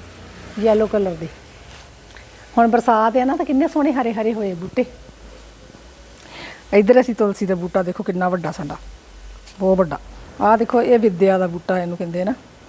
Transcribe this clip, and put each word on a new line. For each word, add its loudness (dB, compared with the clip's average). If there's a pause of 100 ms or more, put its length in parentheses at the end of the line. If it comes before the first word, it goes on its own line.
(600)
ਯੈਲੋ 2
ਕਲਰ -2
ਦੇ। -10 (1300)
ਹੁਣ 6
ਬਰਸਾਤ 2
ਆ 2
ਨਾ, -2
ਤਾਂ -2
ਕਿੰਨੇ 0
ਸੋਹਣੇ 0
ਹਰੇ -2
ਹਰੇ -2
ਹੋਏ -4
ਬੂਟੇ। -4 (1900)
ਇੱਧਰ 6
ਅਸੀਂ -2
ਤੁਲਸੀ -2
ਦਾ 0
ਬੂਟਾ -4
ਦੇਖੋ, -6
ਕਿੰਨਾ -4
ਵੱਡਾ -4
ਸਾਡਾ, -10 (840)
ਬਹੁਤ 2
ਵੱਡਾ। -2 (420)
ਆਹ 4
ਦੇਖੋ, 0
ਇਹ 4
ਵਿਦਿਆ 2
ਦਾ 0
ਬੂਟਾ -4
ਇਹਨੂੰ -6
ਕਹਿੰਦੇ -6
ਆ -2
ਨਾ। -2 (340)